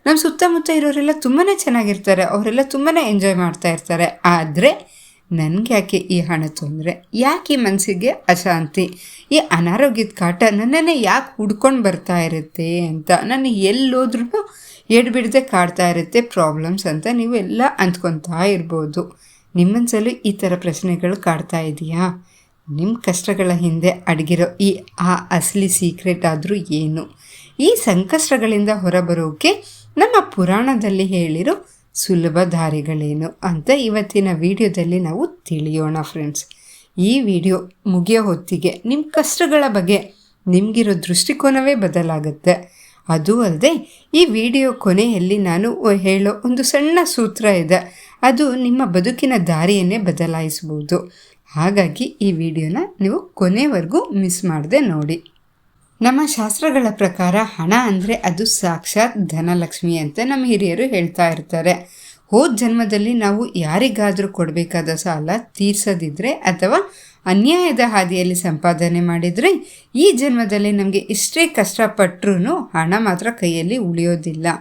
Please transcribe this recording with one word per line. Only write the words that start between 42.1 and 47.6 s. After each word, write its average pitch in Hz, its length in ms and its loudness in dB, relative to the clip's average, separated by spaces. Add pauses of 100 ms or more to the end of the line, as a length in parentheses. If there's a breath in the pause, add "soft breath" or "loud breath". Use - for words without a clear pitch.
ಅದೂ 170 320 2
ಅಲ್ದೆ, 196 300 2 (440 loud breath)
ಈ 339 100 8
ವಿಡಿಯೋ 247 480 2
ಕೊನೆಯಲ್ಲಿ 208 640 2
ನಾನು 196 500 0
ಹೇಳೋ 196 560 2
ಒಂದು 247 180 0
ಸಣ್ಣ 294 420 2
ಸೂತ್ರ 226 400 -2
ಇದೆ, 180 340 4 (440 loud breath)